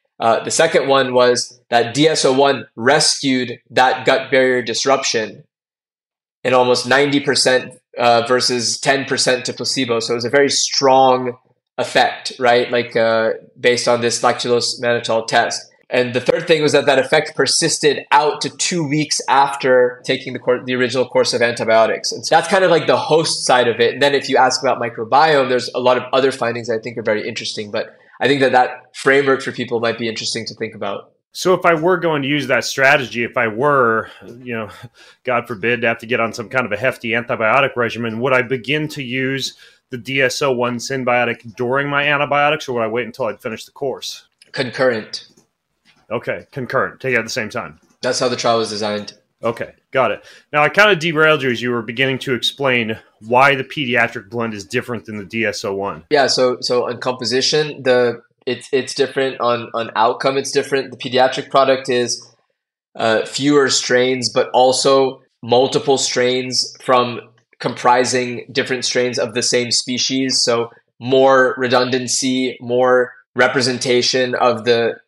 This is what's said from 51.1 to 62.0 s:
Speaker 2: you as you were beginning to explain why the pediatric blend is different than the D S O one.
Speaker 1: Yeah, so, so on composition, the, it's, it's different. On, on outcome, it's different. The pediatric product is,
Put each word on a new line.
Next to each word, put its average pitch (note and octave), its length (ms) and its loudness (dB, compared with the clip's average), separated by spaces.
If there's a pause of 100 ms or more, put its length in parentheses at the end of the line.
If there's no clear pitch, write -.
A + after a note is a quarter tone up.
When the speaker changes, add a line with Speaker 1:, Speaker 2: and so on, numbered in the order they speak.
Speaker 2:
you B2+ 80 0
as A2+ 100 -4
you B2 100 -2
were A#2+ 100 -2
beginning B2 380 -2
to C3+ 140 -4
explain A#2 640 -2 (220)
why C3 360 4
the C3 80 -4
pediatric A#2+ 680 -4
blend A#2 240 -4
is G2 120 -12
different A#2+ 400 -6
than G#2+ 120 -12
the G2 80 -12
D A2+ 200 -4
S G#2 200 -4
O G2+ 80 -4
one. G2 360 -6
Speaker 1:
Yeah, B2+ 180 2
so, B2+ 340 0
so B2 260 -2
on A#2+ 120 -8
composition, C3 840 -2
the, B2 380 2 (240)
it's, - 260 -6
it's B2+ 220 -2
different. C3+ 480 -2
On, A#2 320 -2
on A2+ 220 -6
outcome, B2 420 0
it's C3 140 -4
different. C3+ 400 -2
The B2 60 -16
pediatric C3 520 0
product C3 400 2
is, B2 380 -2 (680)